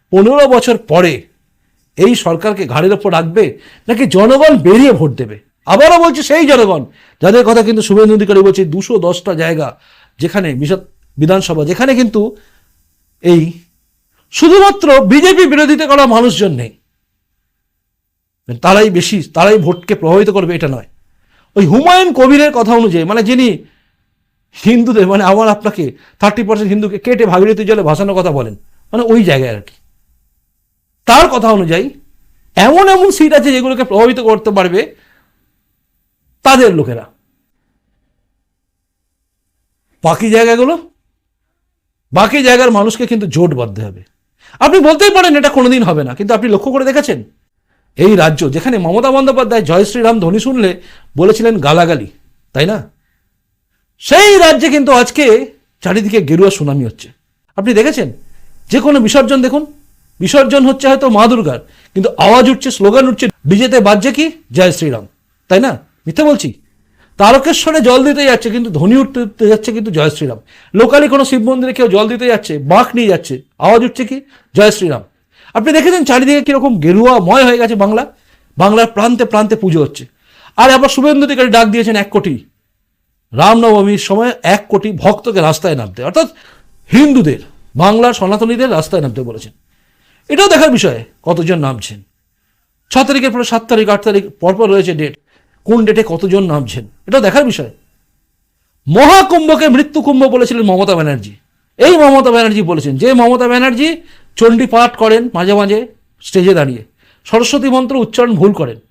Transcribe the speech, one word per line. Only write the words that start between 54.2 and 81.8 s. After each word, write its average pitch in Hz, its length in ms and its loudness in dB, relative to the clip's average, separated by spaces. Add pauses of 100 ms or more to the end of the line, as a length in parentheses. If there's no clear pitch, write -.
রাজ্যে 311 320 2
কিন্তু 277 220 0
আজকে 247 320 0 (580)
চারিদিকে 208 400 -2
গেরুয়া 165 280 2
সুনামি 143 340 -4
হচ্ছে। - 240 -14 (500)
আপনি 202 160 -4
দেখেছেন 220 340 0 (600)
যে 240 120 0
কোনো 285 200 2
বিসর্জন 269 420 0
দেখুন, 269 200 -2 (580)
বিসর্জন 269 460 2
হচ্ছে 269 220 0
হয়তো 269 220 2
মা 214 160 2
দুর্গার, 202 340 -2 (360)
কিন্তু 190 120 -2 (100)
আওয়াজ 220 320 4
উঠছে, 269 200 -4
স্লোগান 214 380 2
উঠছে, 254 180 -4 (200)
ডিজেতে 214 340 2
বাজছে 208 320 0
কি 302 120 -4 (280)
জয় 175 200 2
শ্রীরাম, 131 320 -6 (460)
তাই 190 100 2
না? 247 120 -2 (300)
মিথ্যে 160 220 -4
বলছি? 277 240 0 (720)
তারকেশ্বরে 269 640 2
জল 247 240 2
দিতে 285 200 0
যাচ্ছে 247 260 0
কিন্তু 233 200 -6
ধ্বনি 180 260 0
উঠতে, 254 240 -2
উঠতে 233 280 -4
যাচ্ছে 220 240 0
কিন্তু 220 180 -8
জয় 156 240 -2
শ্রীরাম। 127 260 -10 (340)
লোকালি 262 340 2
কোনো 269 160 0
শিব 254 200 -2
মন্দিরে 254 280 -2
কেউ 254 160 0
জল 202 200 0
দিতে 240 180 -6
যাচ্ছে, 220 260 -2 (180)
বাঁক 233 240 2
নিয়ে 233 140 0
যাচ্ছে, 165 260 -4 (240)
আওয়াজ 208 260 2
উঠছে 254 200 -6
কি 262 120 -10 (380)
জয় 208 200 4
শ্রীরাম। 160 280 -6 (520)
আপনি 233 180 -2
দেখেছেন 330 320 2
চারিদিকে 269 380 0
কিরকম 269 380 -2
গেরুয়াময় 214 640 2
হয়ে 240 180 2
গেছে 226 120 -2
বাংলা, 208 280 -2 (560)
বাংলার 214 360 2
প্রান্তে 233 300 -2
প্রান্তে 214 320 -2
পুজো 175 260 -2
হচ্ছে। - 220 -8 (540)
আর 233 120 4
আবার 262 200 2
শুভেন্দু 285 360 0
অধিকারী 254 240 -2
ডাক 226 180 2
দিয়েছেন 226 280 -2